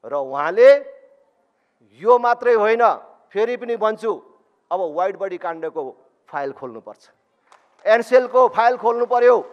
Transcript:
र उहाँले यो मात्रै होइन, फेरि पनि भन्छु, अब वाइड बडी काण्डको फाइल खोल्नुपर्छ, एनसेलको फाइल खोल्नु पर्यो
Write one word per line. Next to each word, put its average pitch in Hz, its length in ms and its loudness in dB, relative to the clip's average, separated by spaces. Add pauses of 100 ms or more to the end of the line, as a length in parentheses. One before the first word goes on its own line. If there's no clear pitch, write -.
र 120 100 -12
उहाँले 147 560 2 (1300)
यो 240 180 4
मात्रै 240 340 0
होइन, 220 300 2 (480)
फेरि 226 260 -4
पनि 233 220 -8
भन्छु, 214 320 -4 (600)
अब 180 80 -4 (120)
वाइड 180 260 -4
बडी 185 200 -8
काण्डको 165 440 -10 (460)
फाइल 143 240 -8
खोल्नुपर्छ, 110 580 -18 (760)
एनसेलको 247 640 2
फाइल 233 260 0
खोल्नु 233 280 -2
पर्यो 240 300 2 (180)